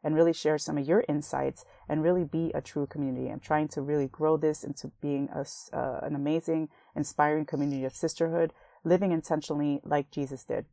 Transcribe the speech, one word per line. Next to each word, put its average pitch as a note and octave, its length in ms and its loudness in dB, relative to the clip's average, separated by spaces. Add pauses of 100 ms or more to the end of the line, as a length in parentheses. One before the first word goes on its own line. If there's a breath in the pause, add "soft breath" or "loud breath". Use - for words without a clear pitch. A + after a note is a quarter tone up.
and D3+ 100 2
really E3 200 6
share D3+ 240 2
some D3+ 180 -2
of C#3 100 -2
your D#3+ 220 4
insights C#3 560 -2 (240 loud breath)
and D3+ 140 0
really F3+ 220 4
be E3 300 -2
a - 60 -2
true C#3+ 260 -4
community. C3 440 -4
I'm D3+ 100 -8
trying D#3 280 2
to - 120 -6
really C#3+ 280 0
grow D#3 280 2
this D3+ 260 0
into - 380 -8
being C#3+ 340 -2
a C#3 60 -4
s-, - 320 -8
uh, - 300 -4
an D3 120 -4
amazing, D#3 540 0 (260 soft breath)
inspiring D3+ 520 2
community C#3 400 -2
of - 80 -4
sisterhood, E3 580 0 (320 soft breath)
living F3+ 280 4
intentionally D3 720 0
like D3 260 0
Jesus C#3 340 -6
did. - 280 -4